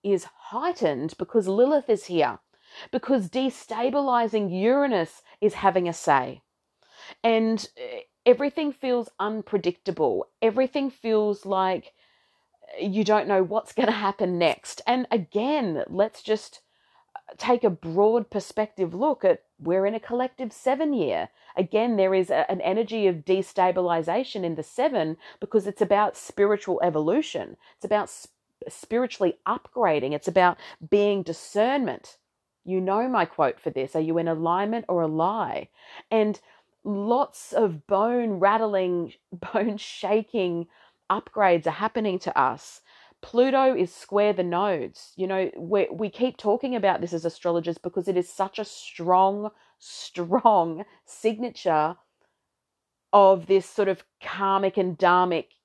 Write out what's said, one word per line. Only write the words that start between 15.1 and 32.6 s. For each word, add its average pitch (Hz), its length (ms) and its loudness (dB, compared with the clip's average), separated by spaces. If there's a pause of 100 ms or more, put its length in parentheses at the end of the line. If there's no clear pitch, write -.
again, 214 760 -2
let's 202 360 -4
just - 400 -6 (760)
take 240 260 0
a 214 80 4
broad 202 600 0
perspective 190 640 -4
look 269 280 -2
at, 185 200 4 (160)
we're 185 280 0
in 208 80 0
a 220 60 -6
collective 247 520 -6
seven 285 400 -2
year. 117 360 -2 (280)
Again, 214 400 0
there 190 180 2
is 185 160 2
a, - 200 0
an 185 120 -4
energy 214 440 -2
of 170 180 0
destabilization 185 1160 0
in 165 120 -4
the 156 80 -8
seven 190 540 -2 (240)
because 202 260 -2
it's 202 160 -4
about 202 340 2
spiritual 202 680 -2
evolution. 170 720 -2 (200)
It's - 80 -16
about 208 260 -2
sp-, - 220 -20 (360)
spiritually 226 760 -2
upgrading. 165 680 -2
It's 143 160 -6
about 180 300 4 (320)
being 202 320 2
discernment. 208 960 -4 (480)